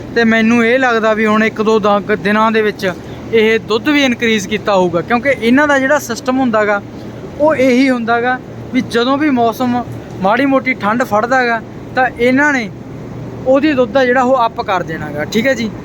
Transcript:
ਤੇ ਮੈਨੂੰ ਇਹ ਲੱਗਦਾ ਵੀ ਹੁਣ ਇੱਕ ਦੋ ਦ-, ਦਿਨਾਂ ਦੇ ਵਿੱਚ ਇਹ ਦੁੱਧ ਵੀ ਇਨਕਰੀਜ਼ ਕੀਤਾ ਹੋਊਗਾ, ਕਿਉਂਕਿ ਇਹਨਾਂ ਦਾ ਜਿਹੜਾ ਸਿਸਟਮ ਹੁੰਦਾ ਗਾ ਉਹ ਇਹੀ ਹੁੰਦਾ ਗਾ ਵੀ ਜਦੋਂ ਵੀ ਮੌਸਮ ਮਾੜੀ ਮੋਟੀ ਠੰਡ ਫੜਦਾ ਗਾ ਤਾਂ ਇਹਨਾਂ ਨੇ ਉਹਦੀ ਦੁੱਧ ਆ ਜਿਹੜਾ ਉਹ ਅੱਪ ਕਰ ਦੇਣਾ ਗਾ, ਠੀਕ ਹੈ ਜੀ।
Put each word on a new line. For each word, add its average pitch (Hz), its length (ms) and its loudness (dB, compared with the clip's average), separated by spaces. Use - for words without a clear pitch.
ਤੇ 233 100 2
ਮੈਨੂੰ 226 420 2
ਇਹ 240 120 2
ਲੱਗਦਾ 226 360 2
ਵੀ 220 120 0
ਹੁਣ 214 180 2
ਇੱਕ 220 180 -2
ਦੋ 220 160 2
ਦ-, 202 360 0
ਦਿਨਾਂ 208 380 0
ਦੇ 220 100 2
ਵਿੱਚ 190 300 -2
ਇਹ 220 280 4
ਦੁੱਧ 208 280 -2
ਵੀ 285 160 2
ਇਨਕਰੀਜ਼ 226 440 0
ਕੀਤਾ 208 260 -2
ਹੋਊਗਾ, 175 260 2
ਕਿਉਂਕਿ 233 280 -2
ਇਹਨਾਂ 262 400 2
ਦਾ 277 100 2
ਜਿਹੜਾ 269 200 2
ਸਿਸਟਮ 262 400 -4
ਹੁੰਦਾ 220 260 2
ਗਾ 202 180 0
ਉਹ 302 140 4
ਇਹੀ 262 360 4
ਹੁੰਦਾ 233 300 0
ਗਾ 254 180 -2
ਵੀ 254 80 0
ਜਦੋਂ 240 380 0
ਵੀ 302 120 2
ਮੌਸਮ 240 540 0
ਮਾੜੀ 233 240 2
ਮੋਟੀ 262 280 0
ਠੰਡ 220 280 -2
ਫੜਦਾ 240 440 0
ਗਾ 226 140 -2
ਤਾਂ 254 140 2
ਇਹਨਾਂ 262 320 2
ਨੇ 233 180 -2
ਉਹਦੀ 277 260 4
ਦੁੱਧ 247 240 0
ਆ 269 80 4
ਜਿਹੜਾ 247 180 2
ਉਹ 247 220 2
ਅੱਪ 226 160 -2
ਕਰ 190 220 -2
ਦੇਣਾ 156 280 -8
ਗਾ, 147 140 -4
ਠੀਕ 220 220 0
ਹੈ 269 80 2
ਜੀ। 226 160 -4